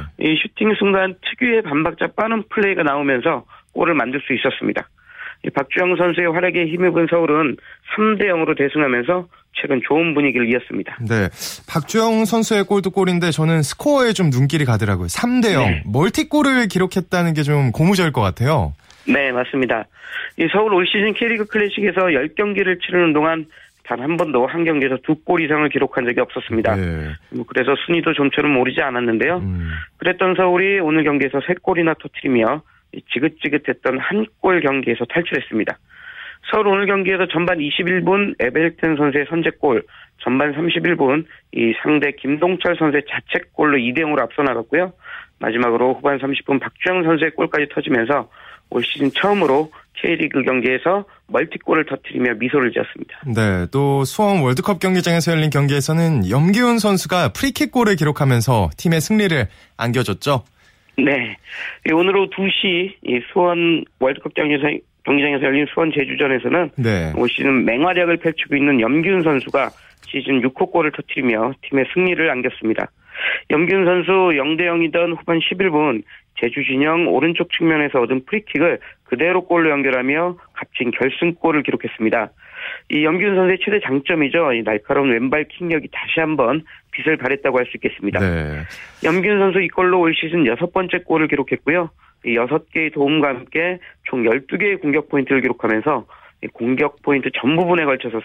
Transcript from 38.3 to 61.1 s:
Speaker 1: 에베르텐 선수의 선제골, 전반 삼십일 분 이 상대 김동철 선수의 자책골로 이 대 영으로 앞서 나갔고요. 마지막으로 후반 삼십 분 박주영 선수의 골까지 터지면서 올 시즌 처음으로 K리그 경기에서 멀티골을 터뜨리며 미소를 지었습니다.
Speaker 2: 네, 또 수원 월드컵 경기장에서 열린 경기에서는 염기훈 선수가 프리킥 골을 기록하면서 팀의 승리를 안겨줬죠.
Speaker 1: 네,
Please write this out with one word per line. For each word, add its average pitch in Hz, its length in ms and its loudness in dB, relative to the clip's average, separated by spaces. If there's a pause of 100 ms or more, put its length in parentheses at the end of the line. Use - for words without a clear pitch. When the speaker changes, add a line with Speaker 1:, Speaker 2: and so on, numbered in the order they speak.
Speaker 1:
에베르텐 160 560 0
선수의 143 320 0
선제골, 151 540 0 (360)
전반 139 340 0
삼십일 165 440 0
분 147 280 2 (280)
이 117 200 0 (100)
상대 147 300 2
김동철 170 640 -2
선수의 147 320 0
자책골로 - 720 -2
이 120 160 0
대 156 80 0
영으로 151 200 0
앞서 117 200 -4
나갔고요. 143 500 -2 (460)
마지막으로 120 560 0
후반 139 240 -2
삼십 135 260 -4
분 139 140 0
박주영 180 460 -2
선수의 160 280 2
골까지 156 400 -2
터지면서 131 560 0 (420)
올 120 120 -2
시즌 135 280 -2
처음으로 156 600 2 (240)
K리그 160 480 -2
경기에서 131 640 0 (240)
멀티골을 160 580 -2
터뜨리며 123 480 -4
미소를 123 380 0
지었습니다. - 540 -8
Speaker 2:
네, 104 460 0
또 139 320 2
수원 202 380 2
월드컵 135 360 0
경기장에서 170 540 2
열린 156 180 2
경기에서는 143 800 2
염기훈 202 500 4
선수가 180 540 0
프리킥 285 400 -2
골을 220 240 2
기록하면서 127 800 2
팀의 165 240 0
승리를 170 460 0 (320)
안겨줬죠. 120 640 -2 (540)
Speaker 1:
네, 131 380 0 (520)